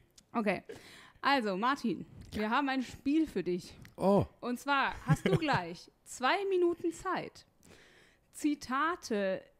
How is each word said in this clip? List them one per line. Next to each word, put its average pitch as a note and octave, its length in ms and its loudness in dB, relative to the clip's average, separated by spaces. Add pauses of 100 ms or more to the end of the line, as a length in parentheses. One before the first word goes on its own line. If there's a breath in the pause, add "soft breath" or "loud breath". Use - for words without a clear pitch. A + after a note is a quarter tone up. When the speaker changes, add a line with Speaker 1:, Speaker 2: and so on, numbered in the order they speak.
(320)
Speaker 1:
Okay. G#3+ 300 -2 (580 loud breath)
Also, A#3+ 360 2
Martin, A#3+ 500 0 (260)
wir G#3+ 180 0
haben C#4 180 2
ein C4 140 0
Spiel D4 440 0
für F#3+ 160 -4
dich. F3+ 320 -4 (220)
Speaker 2:
Oh. F#3+ 280 4 (160)
Speaker 1:
Und A#3+ 200 -4
zwar C4+ 340 0 (120)
hast B3 200 2
du F#4+ 100 4
gleich G#3+ 640 -2
<laughs> - 60 -20
zwei E4 440 0
Minuten F4 440 2
Zeit, - 540 -6 (840 soft breath)
Zitate C#4 1080 -2 (180)